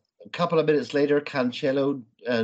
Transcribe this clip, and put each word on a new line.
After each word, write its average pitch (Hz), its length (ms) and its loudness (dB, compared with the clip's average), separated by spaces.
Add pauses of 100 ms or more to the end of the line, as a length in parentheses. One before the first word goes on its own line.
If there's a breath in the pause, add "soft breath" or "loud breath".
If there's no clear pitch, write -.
(260)
a - 40 -20
couple 170 300 0
of 151 60 2
minutes 147 280 2
later, 143 280 2
Cancelo, 139 800 -2 (260)
uh, 117 160 0